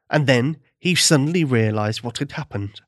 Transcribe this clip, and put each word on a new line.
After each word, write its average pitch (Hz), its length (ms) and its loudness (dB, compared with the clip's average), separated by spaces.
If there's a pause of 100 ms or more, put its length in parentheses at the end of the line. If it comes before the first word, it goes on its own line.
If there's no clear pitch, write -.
(100)
and 151 160 0
then 131 320 2 (200)
he 180 160 0
suddenly 160 480 2
realized 110 600 0
what 120 160 -8
had 143 140 -8
happened. 104 560 -10